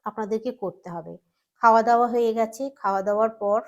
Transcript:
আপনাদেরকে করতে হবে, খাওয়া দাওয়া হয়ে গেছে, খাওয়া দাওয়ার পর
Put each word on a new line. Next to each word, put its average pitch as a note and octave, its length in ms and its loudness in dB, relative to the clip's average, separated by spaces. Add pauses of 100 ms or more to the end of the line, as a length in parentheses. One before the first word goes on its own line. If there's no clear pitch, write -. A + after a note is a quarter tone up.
আপনাদেরকে A3 460 -6
করতে F#3 380 -10
হবে, E3+ 240 -12 (480)
খাওয়া A3+ 200 6
দাওয়া A#3+ 240 2
হয়ে A#3 280 0
গেছে, A3+ 360 -4
খাওয়া G3 320 -4
দাওয়ার G#3 280 0
পর G#3 380 -2